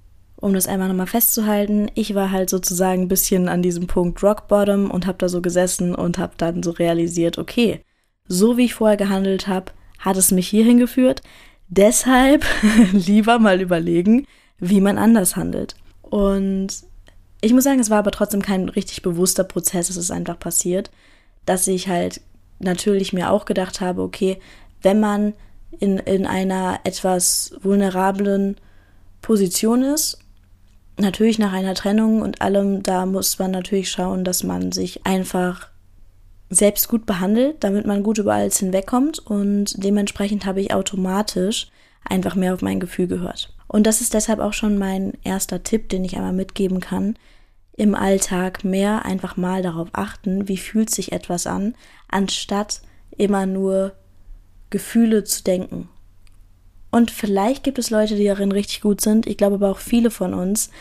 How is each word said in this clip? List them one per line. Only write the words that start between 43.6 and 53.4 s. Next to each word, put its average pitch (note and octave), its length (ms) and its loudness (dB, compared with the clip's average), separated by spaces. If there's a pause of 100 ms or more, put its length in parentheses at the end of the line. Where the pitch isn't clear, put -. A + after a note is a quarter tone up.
Und G#3+ 200 2
das A3 120 2
ist - 140 -4
deshalb G#3+ 260 -2
auch G#3 140 -2
schon G#3 240 -2
mein F#3+ 360 -4 (100)
erster F#3+ 400 -6
Tipp, - 260 -2
den F#3 160 -2
ich F3+ 100 -6
einmal F#3 180 -4
mitgeben F#3 460 -2
kann. F#3+ 360 -4 (600)
Im G#3 200 2
Alltag F#3+ 680 0
mehr G3 420 0
einfach F#3 320 -6
mal F#3 260 -2
darauf E3 280 -6
achten, G3 560 -4
wie G3 100 -2
fühlt A3 340 -2
sich - 200 -6
etwas F3+ 360 -6
an, G3 280 -4 (320)
anstatt G3 720 -4 (360)
immer G3 300 2